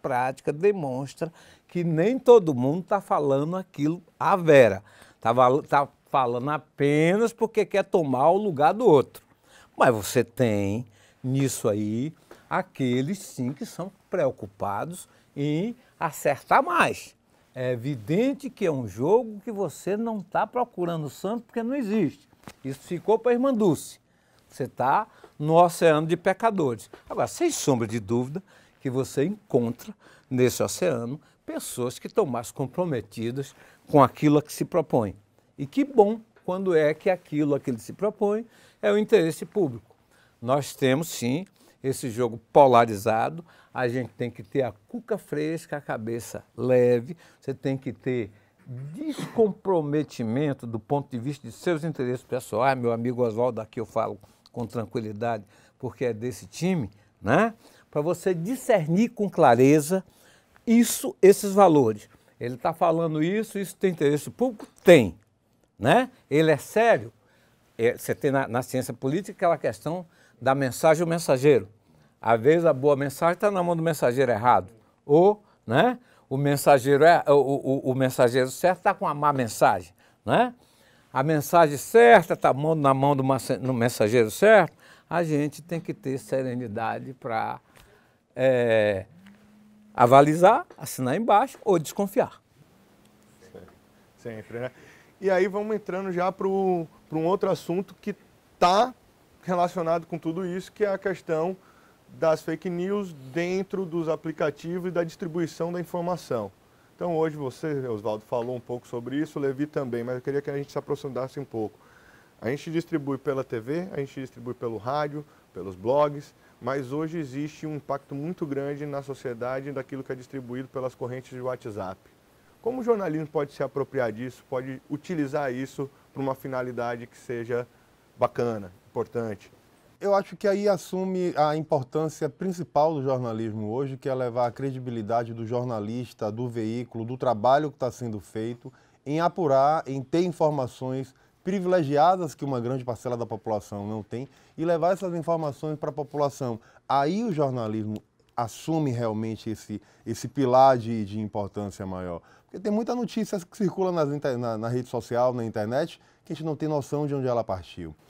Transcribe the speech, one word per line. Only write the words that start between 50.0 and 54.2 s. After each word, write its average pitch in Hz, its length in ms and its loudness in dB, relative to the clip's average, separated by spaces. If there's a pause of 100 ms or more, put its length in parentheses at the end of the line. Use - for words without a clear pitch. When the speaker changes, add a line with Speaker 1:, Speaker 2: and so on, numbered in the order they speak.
Speaker 1:
do 113 120 -6
ponto 143 300 -4
de 127 80 -8
vista 127 300 -10
de 110 60 -16
seus 160 300 -4
interesses 131 400 -6
pessoais. 131 540 -2
Meu 120 140 -2
amigo 117 320 -2
Oswaldo, 113 360 0
aqui 110 200 -10
eu 110 60 -6
falo 104 340 -4 (320)